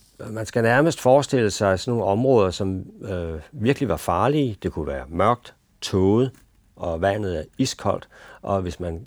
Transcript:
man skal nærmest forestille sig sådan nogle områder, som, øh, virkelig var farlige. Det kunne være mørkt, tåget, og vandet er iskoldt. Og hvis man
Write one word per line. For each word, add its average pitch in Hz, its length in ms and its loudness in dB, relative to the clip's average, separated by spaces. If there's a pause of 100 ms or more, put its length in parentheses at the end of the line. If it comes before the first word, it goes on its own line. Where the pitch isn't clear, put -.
(320)
man 110 160 -8
skal 120 160 -2
nærmest 131 380 4
forestille 127 500 4
sig 95 300 2
sådan 123 120 -4
nogle 113 120 0
områder, 107 460 4
som, 95 340 -4 (180)
øh, 85 380 -6 (120)
virkelig 127 360 0
var 85 80 0
farlige. 117 640 0
Det 87 100 -4
kunne 78 140 -6
være 67 220 -8
mørkt, 95 460 0 (260)
tåget, 104 500 2 (460)
og 82 260 -6
vandet 98 360 -2
er 78 60 -6 (140)
iskoldt. - 500 -2 (340)
Og 98 180 -2
hvis 90 200 -8
man 87 260 -8